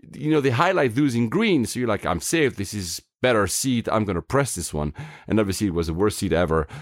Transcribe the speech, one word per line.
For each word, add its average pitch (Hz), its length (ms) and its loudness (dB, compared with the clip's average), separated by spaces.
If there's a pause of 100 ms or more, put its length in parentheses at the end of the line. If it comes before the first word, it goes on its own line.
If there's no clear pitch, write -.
(140)
you 147 160 -4
know, 151 120 4
they 135 80 2
highlight 147 440 2
those 139 200 2
in 117 160 2
green. 175 340 2
So - 140 -6
you're 123 100 -2
like, 101 160 -2
"I'm 85 160 -2
safe. 147 360 0
This 101 180 -6
is 90 260 -6 (200)
better 110 280 4
seat. 127 420 -2
I'm 110 140 2
gonna 90 180 -2
press 135 320 0
this - 200 -8
one." 76 180 -2 (340)
And 104 140 2
obviously 98 280 0
it 82 60 -2
was 82 120 0
the 80 80 -2
worst 98 240 0
seat 92 140 0
ever. 80 360 2 (140)